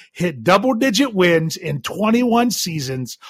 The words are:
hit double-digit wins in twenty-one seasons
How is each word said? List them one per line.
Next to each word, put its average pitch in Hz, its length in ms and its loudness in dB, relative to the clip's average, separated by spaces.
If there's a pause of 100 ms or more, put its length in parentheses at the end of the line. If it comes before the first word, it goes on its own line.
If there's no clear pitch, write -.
(120)
hit 151 320 -4
double-digit 226 720 2
wins 170 420 2
in 147 260 -6
twenty-one 233 720 0
seasons 131 640 -6 (120)